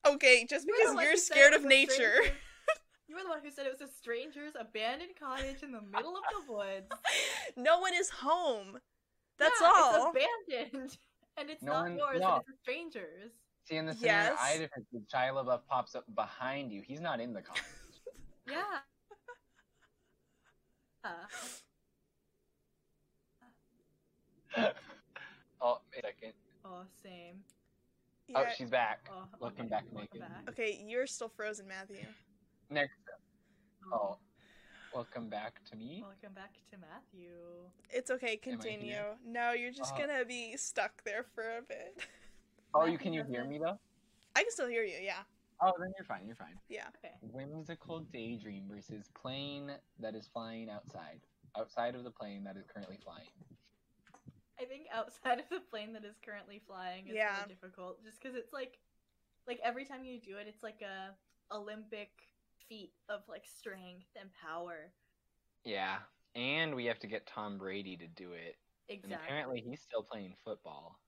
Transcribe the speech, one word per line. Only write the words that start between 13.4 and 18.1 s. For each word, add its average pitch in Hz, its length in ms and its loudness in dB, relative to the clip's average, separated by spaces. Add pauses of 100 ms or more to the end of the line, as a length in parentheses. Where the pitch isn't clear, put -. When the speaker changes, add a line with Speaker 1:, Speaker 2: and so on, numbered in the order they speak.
Speaker 1:
See, 160 100 -4
in 160 120 0
the 160 60 -2
scenario 220 380 6
Speaker 2:
Yes. - 80 0
Speaker 1:
I 139 200 4
depicted, 120 540 -8
Shia 131 200 4
LaBeouf 127 340 2
pops 127 280 0
up 123 100 -8 (100)
behind 127 560 -4
you. 101 140 -8
He's 147 160 -10
not 156 180 -2
in 120 140 -6
the 95 80 -8
cottage. - 240 -6
Speaker 3:
<laughs> - 60 -18 (720)